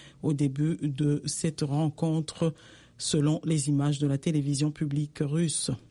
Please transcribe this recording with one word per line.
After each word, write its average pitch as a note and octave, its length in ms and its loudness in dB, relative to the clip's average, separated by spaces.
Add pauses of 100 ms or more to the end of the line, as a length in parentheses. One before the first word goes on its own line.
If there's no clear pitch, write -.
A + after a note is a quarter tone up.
(220)
au D#3 100 0
début D3 480 0
de D3 460 0
cette D#3 340 -4
rencontre, D#3 960 0 (420)
selon D3+ 480 2
les D#3 240 0
images C#3+ 300 2
de D3 80 0
la C#3 100 2
télévision C#3+ 540 0
publique D3 500 -4
russe. D3+ 500 0 (200)